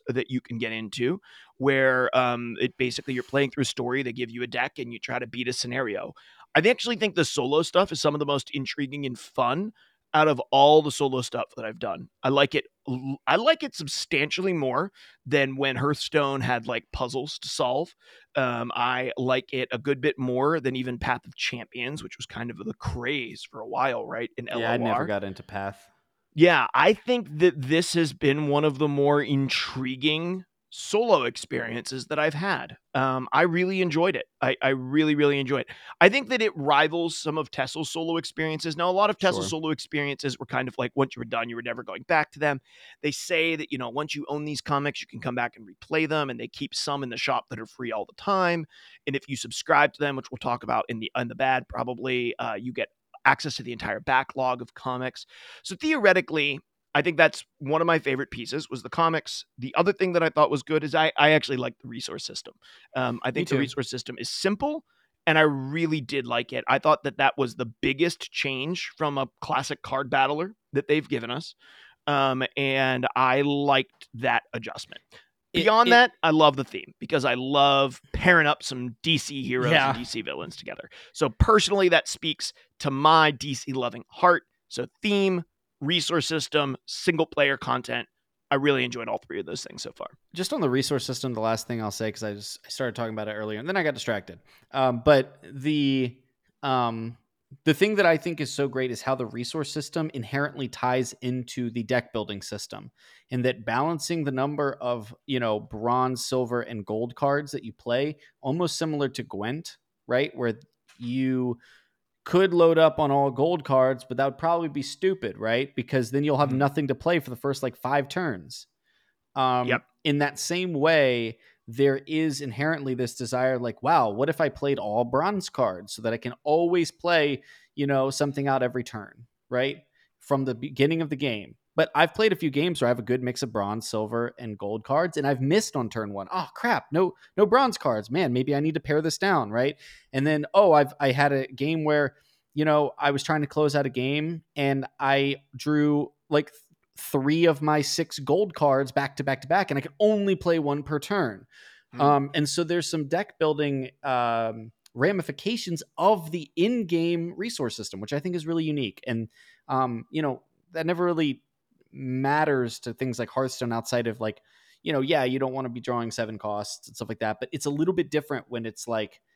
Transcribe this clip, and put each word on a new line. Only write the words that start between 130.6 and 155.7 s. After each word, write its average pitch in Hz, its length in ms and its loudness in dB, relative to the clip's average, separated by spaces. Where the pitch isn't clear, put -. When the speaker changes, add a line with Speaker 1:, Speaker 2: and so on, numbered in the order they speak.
Speaker 2:
of 151 80 -4
the 147 60 -4
game. 120 400 -6
But 160 200 4
I've 165 180 6
played 220 180 4
a 185 40 0
few 151 160 -2
games 151 300 0
where 127 60 2
I 123 40 4
have 120 80 0
a 113 40 -6
good 123 200 -2
mix 123 200 -4
of 117 80 -6
bronze, 107 380 -4
silver, 113 480 -4
and 110 220 -10
gold 107 240 -6
cards, 160 340 0
and 143 80 -2
I've 139 160 0
missed 165 340 2
on 120 140 -4
turn 104 240 -6
one. 98 180 -8
"Oh, 180 240 -4
crap, 233 360 0
no, 175 240 2
no 208 120 4
bronze 247 320 4
cards. 110 320 -2
Man, 151 200 2
maybe 131 240 0
I 139 40 0
need 156 160 0
to 165 40 -2
pare 156 220 0
this 156 160 -2
down," 165 340 2
right? 127 240 0
And 135 140 2
then, 151 260 2
oh, 196 200 8
I've, 147 260 4
I 139 140 2
had 143 200 2
a 135 140 0
game 151 360 -2
where, 147 320 2
you 147 100 0
know, 151 360 4
I 143 120 2
was 139 120 0
trying 156 180 0
to 143 60 -2
close 151 280 2
out 139 120 2
a - 20 -4
game, 147 540 -2
and 139 300 0
I 139 440 2
drew, 147 580 2
like, 151 220 2
th-, - 100 -20
three 147 480 2
of 151 160 4
my 151 200 2
six - 380 -2
gold 143 360 0
cards 135 380 2
back 139 240 -2
to 147 80 -4
back 135 160 -2
to 131 80 -16
back, 185 200 2
and 139 80 0
I 139 40 -2
could - 180 -10
only 208 360 4
play 170 240 2
one 143 240 0
per 147 140 -4
turn. 143 480 -2
Speaker 1:
Hmm. 143 220 6
Speaker 2:
Um, 139 180 2
and 147 140 0
so 170 160 0
there's 165 260 0
some 151 200 -2
deck 175 300 -2
building, 143 500 0
um, 117 680 -2
ramifications 170 920 -2